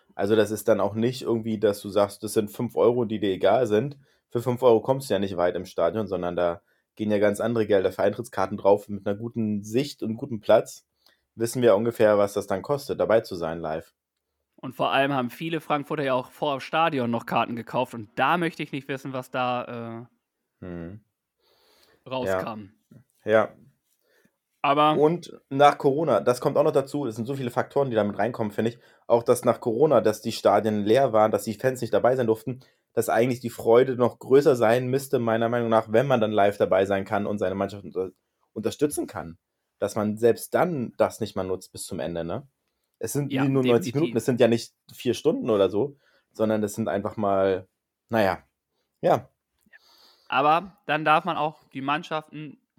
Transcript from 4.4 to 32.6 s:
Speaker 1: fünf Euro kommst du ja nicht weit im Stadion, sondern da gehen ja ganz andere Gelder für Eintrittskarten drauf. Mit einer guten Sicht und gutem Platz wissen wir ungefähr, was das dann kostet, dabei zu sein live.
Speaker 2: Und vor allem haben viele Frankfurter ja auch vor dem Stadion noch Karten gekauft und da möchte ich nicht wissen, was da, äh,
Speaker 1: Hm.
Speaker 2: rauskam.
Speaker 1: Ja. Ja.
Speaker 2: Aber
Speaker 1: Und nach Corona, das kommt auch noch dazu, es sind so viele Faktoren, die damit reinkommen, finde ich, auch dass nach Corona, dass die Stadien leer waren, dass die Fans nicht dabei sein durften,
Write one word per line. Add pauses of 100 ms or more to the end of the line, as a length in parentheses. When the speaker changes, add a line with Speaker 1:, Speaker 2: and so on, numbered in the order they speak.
Speaker 1:
fünf
Euro
kommst
du
ja
nicht
weit
im
Stadion,
sondern
da (340)
gehen
ja
ganz
andere
Gelder
für
Eintrittskarten
drauf.
Mit
einer
guten
Sicht
und
gutem
Platz (500)
wissen
wir
ungefähr,
was
das
dann
kostet,
dabei
zu
sein
live. (640)
Speaker 2:
Und
vor
allem
haben
viele
Frankfurter
ja
auch
vor
dem
Stadion
noch
Karten
gekauft
und
da
möchte
ich
nicht
wissen,
was
da, (540)
äh,
Speaker 1:
Hm. (1080)
Speaker 2:
rauskam. (540)
Speaker 1:
Ja.
Ja. (1080)
Speaker 2:
Aber
Speaker 1:
Und (100)
nach
Corona,
das
kommt
auch
noch
dazu,
es
sind
so
viele
Faktoren,
die
damit
reinkommen,
finde
ich, (260)
auch
dass
nach
Corona,
dass
die
Stadien
leer
waren,
dass
die
Fans
nicht
dabei
sein
durften, (320)